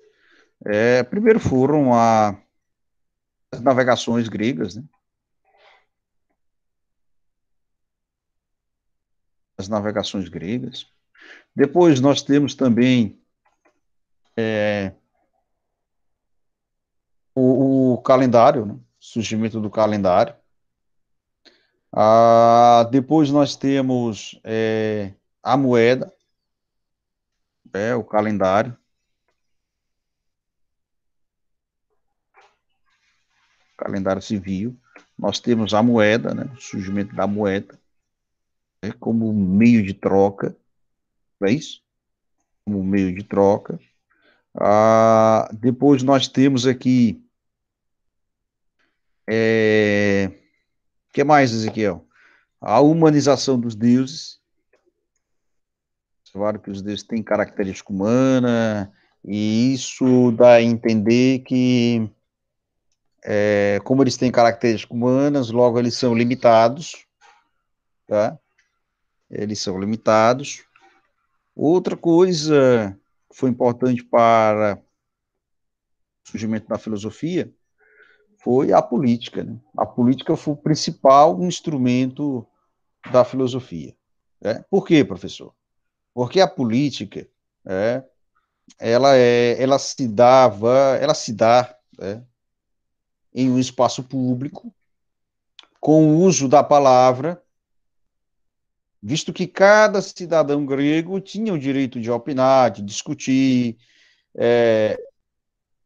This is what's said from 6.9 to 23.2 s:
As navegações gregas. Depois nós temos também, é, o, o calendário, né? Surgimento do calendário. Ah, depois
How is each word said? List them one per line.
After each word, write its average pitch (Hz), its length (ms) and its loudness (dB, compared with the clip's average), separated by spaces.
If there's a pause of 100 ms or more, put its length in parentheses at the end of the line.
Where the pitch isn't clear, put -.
As 98 120 -14
navegações 104 580 -6
gregas. 87 580 -12 (680)
Depois 151 460 2
nós 139 200 2
temos 143 320 0
também, 120 640 0 (1200)
é, 104 540 -4 (2500)
o, 131 600 0
o 117 100 -2
calendário, 127 600 4
né? 107 140 -12 (200)
Surgimento 110 600 -6
do 104 100 -8
calendário. 104 680 0 (1600)
Ah, 117 1000 6
depois 135 400 0